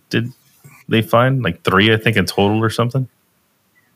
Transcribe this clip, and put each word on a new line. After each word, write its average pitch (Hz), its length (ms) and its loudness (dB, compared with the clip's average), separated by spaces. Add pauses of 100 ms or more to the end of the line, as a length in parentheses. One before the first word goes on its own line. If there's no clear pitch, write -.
did 117 220 -4 (560)
they 113 140 0
find? 123 420 0
Like, 95 200 -6
three, 101 300 4
I 107 40 2
think, 107 200 -2
in 92 80 0
total 104 380 0
or 113 60 -2
something? 120 380 -4 (880)